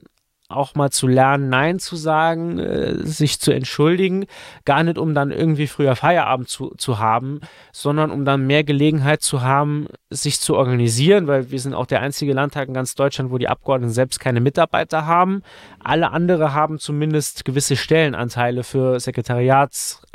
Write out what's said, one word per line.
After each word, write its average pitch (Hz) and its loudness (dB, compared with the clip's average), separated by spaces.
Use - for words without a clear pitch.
auch - -2
mal 143 2
zu - 0
lernen, 131 4
Nein 151 2
zu - -10
sagen, 165 -2
äh, - -2
sich 151 -2
zu - 2
entschuldigen, 175 0
gar 143 2
nicht, 165 0
um 156 0
dann 143 0
irgendwie 151 0
früher 135 0
Feierabend 131 0
zu, - -10
zu 113 -4
haben, 120 0
sondern 151 -2
um 139 -4
dann 135 2
mehr 143 2
Gelegenheit 147 2
zu 131 -2
haben, 147 0
sich - -4
zu - 0
organisieren, 127 4
weil 135 0
wir 135 -6
sind 131 -6
auch 123 -4
der 117 0
einzige 139 -2
Landtag 139 -2
in 131 -4
ganz 131 -4
Deutschland, 135 -2
wo 127 -2
die 120 -2
Abgeordneten 123 -2
selbst 127 0
keine 123 0
Mitarbeiter 156 0
haben. 185 2
Alle 160 0
andere 160 2
haben 151 -2
zumindest 151 -2
gewisse 135 0
Stellenanteile 123 0
für 127 0
Sekretariats-, 127 0